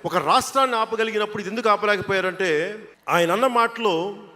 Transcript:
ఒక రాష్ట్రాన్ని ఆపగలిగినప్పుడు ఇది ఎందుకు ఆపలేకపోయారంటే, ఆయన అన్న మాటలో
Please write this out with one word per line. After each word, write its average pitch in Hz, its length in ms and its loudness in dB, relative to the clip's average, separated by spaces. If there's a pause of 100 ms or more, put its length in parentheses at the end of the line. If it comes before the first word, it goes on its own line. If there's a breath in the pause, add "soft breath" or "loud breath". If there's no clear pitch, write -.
ఒక 175 120 0
రాష్ట్రాన్ని 240 600 2
ఆపగలిగినప్పుడు 220 640 -2
ఇది 190 80 -8
ఎందుకు 226 180 -2
ఆపలేకపోయారంటే, 190 1120 0 (300)
ఆయన 170 240 2
అన్న 226 140 2
మాటలో 226 720 0 (200)